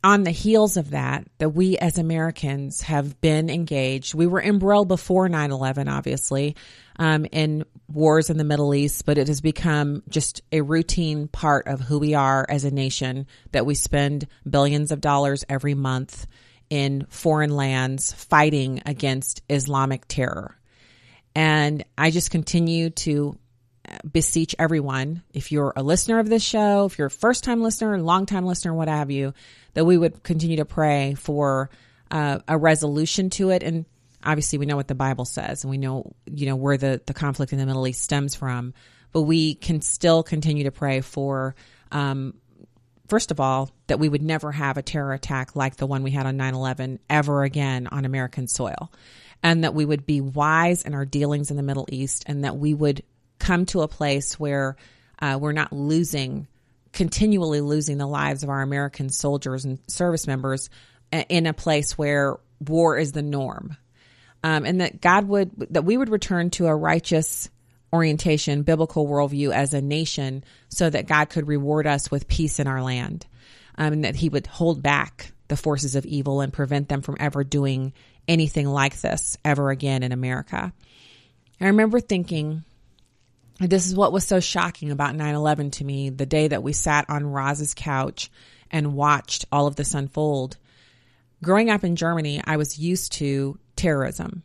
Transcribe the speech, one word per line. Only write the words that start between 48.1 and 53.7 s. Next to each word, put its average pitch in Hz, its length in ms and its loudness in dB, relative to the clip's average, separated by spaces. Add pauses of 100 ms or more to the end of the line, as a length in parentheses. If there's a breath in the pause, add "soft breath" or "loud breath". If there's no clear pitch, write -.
soil, - 460 -6 (500 loud breath)
and 165 220 4
that - 80 0
we 151 100 2
would 147 220 0
be 147 160 0
wise 156 600 2
in 151 100 -6
our 139 120 -4
dealings 147 460 -2
in 143 60 -4
the 143 60 -2
Middle 139 280 -4
East, 135 360 -4
and 143 180 -4
that - 100 -4
we 147 180 2
would 147 300 0 (360)
come 180 280 2
to 180 140 0